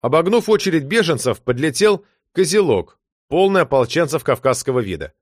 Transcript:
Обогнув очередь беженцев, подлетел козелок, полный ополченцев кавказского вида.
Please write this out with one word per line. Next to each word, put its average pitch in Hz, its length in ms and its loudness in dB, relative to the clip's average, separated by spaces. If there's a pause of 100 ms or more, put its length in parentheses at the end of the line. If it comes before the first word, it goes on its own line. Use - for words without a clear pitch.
Обогнув 165 480 0
очередь 185 340 0
беженцев, 151 580 -2
подлетел 160 600 0 (280)
козелок, 170 680 0 (280)
полный 190 340 2
ополченцев 139 600 0
кавказского 127 580 -2
вида. 87 420 -8